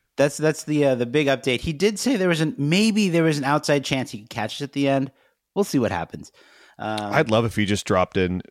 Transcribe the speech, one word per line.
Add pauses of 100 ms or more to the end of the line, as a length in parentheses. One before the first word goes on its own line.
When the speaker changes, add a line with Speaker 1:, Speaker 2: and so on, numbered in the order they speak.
(180)
Speaker 1:
That's,
that's
the,
uh,
the
big
update.
He
did
say
there
was
an,
maybe
there
was
an
outside
chance
he
could
catch
it
at
the
end. (440)
We'll
see
what
happens. (460)
Um,
Speaker 2:
I'd
love
if
he
just
dropped
in